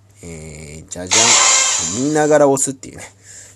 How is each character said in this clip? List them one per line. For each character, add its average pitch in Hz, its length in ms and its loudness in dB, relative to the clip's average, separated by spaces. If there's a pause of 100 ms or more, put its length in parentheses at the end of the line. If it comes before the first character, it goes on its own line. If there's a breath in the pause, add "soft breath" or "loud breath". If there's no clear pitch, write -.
(240)
え 80 600 -16
ー、 - 60 -20
じ 175 100 -12
ゃ 180 80 -10
じ 92 80 -2
ゃ - 840 2
ん。 139 60 0
見 151 60 0
な 151 140 2
が 151 120 6
ら 147 80 6
押 135 140 2
す 139 100 -2
っ - 20 -10
て - 160 -16
い - 60 -20
う - 20 -16
ね。 - 60 -16 (520 loud breath)